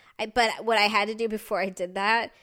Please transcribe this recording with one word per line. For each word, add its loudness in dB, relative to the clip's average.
I, -4
but 0
what 4
I 6
had 2
to -6
do -4
before -4
I -2
did -6
that 0